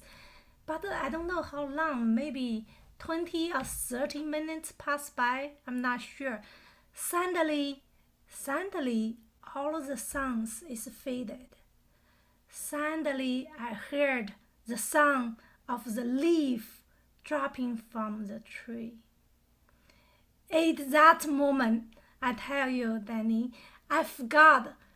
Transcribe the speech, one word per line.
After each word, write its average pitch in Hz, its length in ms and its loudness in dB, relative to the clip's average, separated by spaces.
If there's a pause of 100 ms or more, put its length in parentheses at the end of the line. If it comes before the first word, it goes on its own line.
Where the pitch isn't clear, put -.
(640)
But 320 200 -6
I 285 240 -4
don't 339 180 -4
know 349 140 -2
how 285 240 -6
long, 269 480 0
maybe 240 520 -2 (340)
twenty 339 520 -2
or 262 120 -2
thirty 285 600 -6
minutes 311 540 -6
pass 285 320 -4
by. 262 440 -2 (120)
I'm 247 160 -4
not 247 200 -2
sure. 247 400 -8 (520)
Suddenly, 320 880 0 (480)
suddenly, 269 880 -2 (380)
all 294 200 -2
of 285 120 -6
the 277 100 -6
sounds 240 720 -4
is 233 180 -10
faded. 254 600 -8 (1000)
Suddenly, 285 1000 -4 (100)
I 233 140 -8
heard 269 600 -2 (340)
the 233 100 -6
sound 269 600 2 (300)
of 240 280 -6
the 247 80 -4
leaf 269 800 2 (400)
dropping 269 540 -2
from 214 500 -8
the 220 120 -10
tree. 233 540 -12 (1600)
At 320 400 2
that 311 360 8
moment, 269 680 2 (260)
I 254 120 0
tell 269 360 -2
you, 233 340 -2
Danny, 226 480 0 (380)
I 311 140 2
forgot 294 720 8 (200)